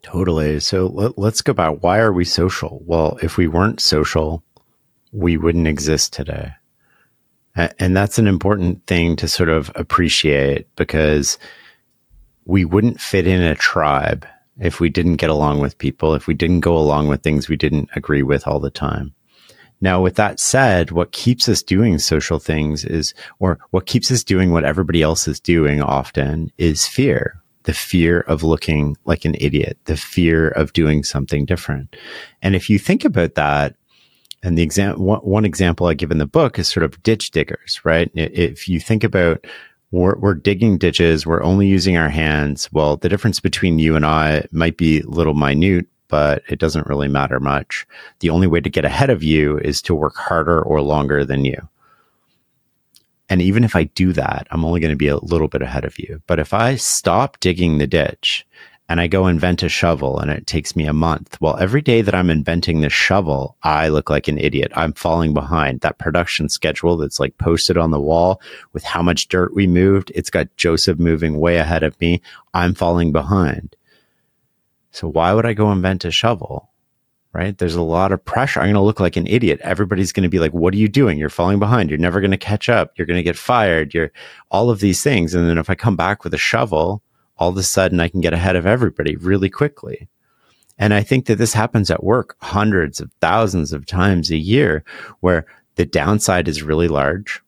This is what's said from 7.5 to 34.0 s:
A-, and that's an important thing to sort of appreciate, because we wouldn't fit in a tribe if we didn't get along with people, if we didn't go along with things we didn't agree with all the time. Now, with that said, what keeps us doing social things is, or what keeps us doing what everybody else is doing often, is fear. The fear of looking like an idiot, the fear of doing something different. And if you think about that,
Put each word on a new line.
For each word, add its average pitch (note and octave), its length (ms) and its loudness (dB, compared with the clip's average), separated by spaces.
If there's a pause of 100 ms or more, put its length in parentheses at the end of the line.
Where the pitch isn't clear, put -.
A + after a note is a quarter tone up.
A-, E2 160 -2 (100)
and F#2 140 2
that's G2+ 220 0
an A2 100 4
important F#2 580 0
thing E2+ 300 2
to D#2+ 100 -6
sort E2+ 220 0
of D#2+ 260 0
appreciate, C#2+ 1000 0
because D2+ 640 0 (1080)
we F#2 180 2
wouldn't G#2 360 2
fit F#2 260 0
in F#2 160 4
a D#2+ 120 2
tribe D2 720 0 (340)
if F2 200 -4
we E2+ 80 4
didn't E2+ 280 2
get D#2 140 0
along D2 300 2
with C#2+ 180 -4
people, D#2 360 0
if - 120 -4
we E2 80 0
didn't E2+ 260 0
go E2+ 160 2
along D2+ 320 2
with C#2+ 140 0
things D2+ 260 0
we D#2 80 0
didn't D2+ 380 -2
agree C#2+ 280 -2
with C#2 240 0
all D2 140 -2
the C#2 100 -4
time. C#2+ 420 -6 (720)
Now, F#2 180 2
with F#2 160 0
that G#2 240 -2
said, G2+ 500 2
what E2+ 220 -2
keeps - 360 0
us G#2 140 0
doing F#2+ 360 2
social D#2 400 0
things D2+ 460 -2
is, D#2+ 300 -4 (240)
or F#2 200 0 (120)
what F#2 160 -2
keeps - 240 0
us B2+ 140 0
doing F#2 280 2
what E2 120 2
everybody D#2+ 380 0
else D#2+ 260 0
is C#2+ 120 -6
doing D2 420 2
often, C#2 720 -2
is E2 300 0
fear. - 560 -2 (220)
The D#2 100 -2
fear E2+ 460 2
of D#2 220 -2
looking D2+ 640 0
like - 200 -2
an E2 140 0
idiot, D2 460 -2
the D#2+ 120 -4
fear D#2+ 520 2
of D2+ 240 -2
doing D2+ 300 2
something C#2+ 420 -4
different. C#2 500 -6 (480)
And G2 120 0
if F2+ 160 -4
you G#2 80 4
think - 260 -2
about G2 300 0
that, D2 420 0 (640)